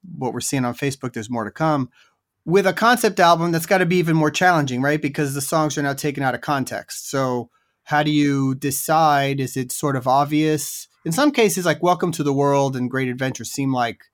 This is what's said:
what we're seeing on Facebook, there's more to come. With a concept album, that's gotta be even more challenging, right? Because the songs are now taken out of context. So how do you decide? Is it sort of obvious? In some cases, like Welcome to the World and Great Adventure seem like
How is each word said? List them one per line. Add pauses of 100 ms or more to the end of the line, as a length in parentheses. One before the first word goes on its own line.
(180)
what
we're
seeing
on
Facebook,
there's
more
to
come. (540)
With
a
concept
album,
that's
gotta
be
even
more
challenging,
right?
Because
the
songs
are
now
taken
out
of
context.
So (320)
how
do
you
decide?
Is
it
sort
of
obvious? (180)
In
some
cases,
like
Welcome
to
the
World
and
Great
Adventure
seem
like